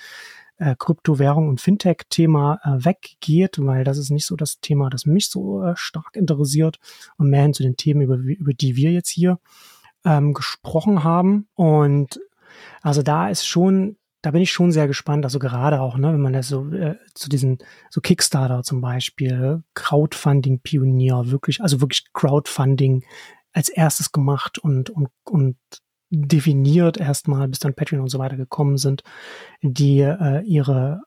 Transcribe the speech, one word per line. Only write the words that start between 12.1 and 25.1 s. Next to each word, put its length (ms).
also 220
da 260
ist 160
schon, 520
da 100
bin 100
ich 100
schon 200
sehr 160
gespannt, 380
also 140
gerade 400
auch, 180
ne, 160
wenn 80
man 120
das 140
so, 240
äh, 240
zu 160
diesen, 300
so 120
Kickstarter 640
zum 180
Beispiel, 800
Crowdfunding-Pionier, 1600
wirklich, 300
also 200
wirklich 320
Crowdfunding 920
als 160
erstes 420
gemacht 460
und, 320
und, 200